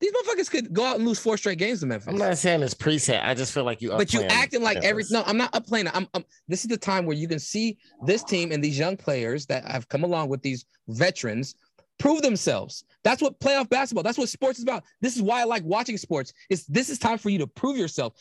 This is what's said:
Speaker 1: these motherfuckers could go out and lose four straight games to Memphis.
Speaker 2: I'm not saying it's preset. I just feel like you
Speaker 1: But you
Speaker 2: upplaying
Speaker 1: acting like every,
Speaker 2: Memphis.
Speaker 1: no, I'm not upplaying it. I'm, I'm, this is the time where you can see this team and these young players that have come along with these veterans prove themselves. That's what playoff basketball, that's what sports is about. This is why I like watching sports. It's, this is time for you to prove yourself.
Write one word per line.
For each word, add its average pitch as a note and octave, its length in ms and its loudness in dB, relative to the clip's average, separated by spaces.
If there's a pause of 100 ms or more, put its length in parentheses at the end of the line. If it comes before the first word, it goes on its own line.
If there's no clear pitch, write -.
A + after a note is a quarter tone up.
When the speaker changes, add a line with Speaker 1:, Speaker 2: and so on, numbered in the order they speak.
Speaker 1:
these G4 120 0
motherfuckers G4+ 380 -2
could A#3 200 -2
go G3+ 140 0
out B3+ 120 0
and A3+ 120 0
lose A3 100 0
four A3 200 0
straight F#3+ 180 -2
games G3+ 240 -2
to C#3+ 60 -2
Memphis. A2+ 220 -4
Speaker 2:
I'm G3 100 -2
not F#3+ 180 2
saying E3+ 260 2
it's B2 120 -2
preset. D3 500 2
I B2 80 2
just B2 220 -2
feel C#3 100 0
like A#2 160 -2
you A#2 80 -4
Speaker 1:
But C#3+ 240 2
you A3+ 80 2
Speaker 2:
upplaying G3 100 0
Speaker 1:
acting A#3+ 320 2
like G#3+ 160 2
every, G#3+ 240 2
Speaker 2:
Memphis. G3 100 -4
Speaker 1:
no, A3+ 120 2
I'm G#3+ 140 0
not B3 160 0
upplaying A3+ 320 0
it. E3+ 100 -2
I'm, F#3 160 -2
I'm, F#3 100 -4 (240)
this F3 140 -2
is A3+ 80 -6
the A3+ 80 0
time F#3+ 300 0
where D#3 100 0
you D#3+ 120 -2
can D#3+ 100 -2
see G#3+ 400 -4 (260)
this G3 180 2
team E3+ 300 0
and D3 100 0
these D3 160 0
young F#3 200 0
players C3 480 -2
that C3 200 -2
have B2 220 -6
come C#3+ 160 0
along D#3+ 240 0
with C3+ 140 -4
these C3 240 -4 (220)
veterans B2+ 640 0 (440)
prove D4+ 220 4
themselves. E3+ 640 0 (200)
That's B3 180 4
what C#4 160 0
playoff C#4 300 2
basketball, B3 340 0
that's A#3 160 -2
what B3+ 100 0
sports C4 300 -2
is A#3+ 60 -10
about. A#3+ 180 -2 (180)
This A#3+ 140 0
is A#3+ 80 0
why A#3 180 2
I A#3+ 40 2
like A3+ 180 0
watching G#3 340 0
sports. D3+ 360 -4 (180)
It's, F#3 160 0
this A3+ 220 2
is C#4+ 100 -6
time A3+ 200 2
for G#3 120 -2
you G3 80 2
to C#3+ 80 0
prove C4+ 300 -4
yourself. D3+ 440 -2